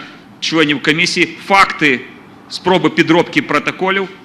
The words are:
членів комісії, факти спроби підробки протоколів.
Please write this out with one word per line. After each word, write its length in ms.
членів 440
комісії, 640
факти 540
спроби 400
підробки 520
протоколів. 680